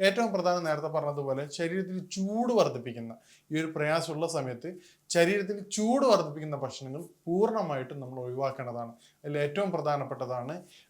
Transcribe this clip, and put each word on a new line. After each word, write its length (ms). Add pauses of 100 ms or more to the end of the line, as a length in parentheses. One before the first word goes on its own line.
ഏറ്റവും 280
പ്രധാനം, 340
നേരത്തെ 280
പറഞ്ഞതുപോലെ 480 (120)
ശരീരത്തിൽ 400 (180)
ചൂട് 440
വർദ്ധിപ്പിക്കുന്ന 560 (360)
ഈ 120
ഒരു 140
പ്രയാസമുള്ള 500 (100)
സമയത്ത് 340 (440)
ശരീരത്തിൽ 420 (200)
ചൂട് 360
വർദ്ധിപ്പിക്കുന്ന 520
ഭക്ഷണങ്ങൾ 380 (220)
പൂർണ്ണമായിട്ടും 800
നമ്മൾ 220
ഒഴിവാക്കേണ്ടതാണ്. 680 (280)
അതിൽ 240
ഏറ്റവും 280
പ്രധാനപ്പെട്ടതാണ് 840 (340)